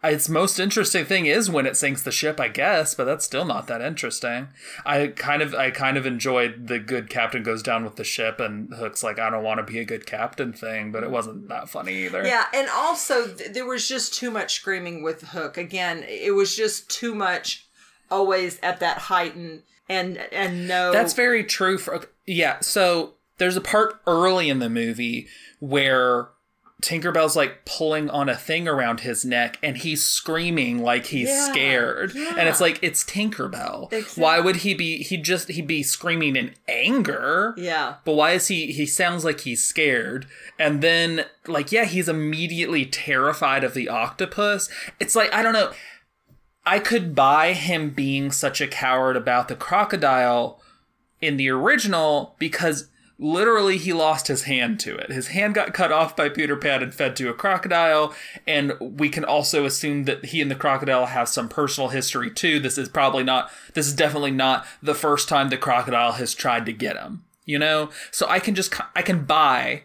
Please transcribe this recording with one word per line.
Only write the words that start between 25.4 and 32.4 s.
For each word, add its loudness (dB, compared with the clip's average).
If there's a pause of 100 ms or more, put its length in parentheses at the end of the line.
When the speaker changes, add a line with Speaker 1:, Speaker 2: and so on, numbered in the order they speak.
Speaker 1:
where 2 (540)
Tinkerbell's, 2
like, 0
pulling -2
on 0
a 2
thing -2
around 0
his -4
neck 0
and -2
he's -2
screaming 0
like 2
he's -2
Speaker 2:
Yeah, 0
Speaker 1:
scared. 2
Speaker 2:
yeah. -6
Speaker 1:
And 4